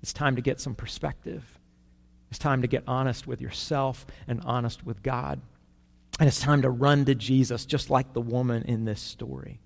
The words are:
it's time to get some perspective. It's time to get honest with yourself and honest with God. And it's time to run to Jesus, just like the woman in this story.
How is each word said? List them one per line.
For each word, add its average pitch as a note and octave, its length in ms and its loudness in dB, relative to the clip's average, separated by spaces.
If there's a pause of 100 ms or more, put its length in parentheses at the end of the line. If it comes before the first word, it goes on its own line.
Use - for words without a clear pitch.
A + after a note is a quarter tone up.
it's - 120 -10
time C#3 240 0
to B2+ 60 -4
get B2+ 180 0
some B2 160 -6
perspective. - 800 -10 (720)
It's - 80 -12
time C3+ 240 2
to B2 60 0
get B2 180 0
honest B2+ 400 -2
with A#2 140 -8
yourself C3+ 680 -4 (220)
and A#2+ 160 -4
honest A#2+ 420 -2
with - 160 -8
God. C3 380 -4 (800)
And D3+ 80 8
it's - 120 2
time C#3+ 220 4
to C3 80 4
run C#3 360 4
to C3+ 100 6
Jesus, A#2+ 480 2
just - 260 -2
like C3 220 2
the - 80 -2
woman A#2+ 440 0
in A2+ 200 0
this G#2+ 160 -2
story. - 640 -10